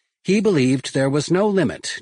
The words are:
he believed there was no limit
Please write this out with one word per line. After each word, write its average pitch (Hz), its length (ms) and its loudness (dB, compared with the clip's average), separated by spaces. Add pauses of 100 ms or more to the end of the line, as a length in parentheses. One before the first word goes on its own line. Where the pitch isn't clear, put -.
(220)
he 202 180 2
believed 139 540 0
there 135 160 0
was 147 220 -2
no 202 160 2
limit - 540 -2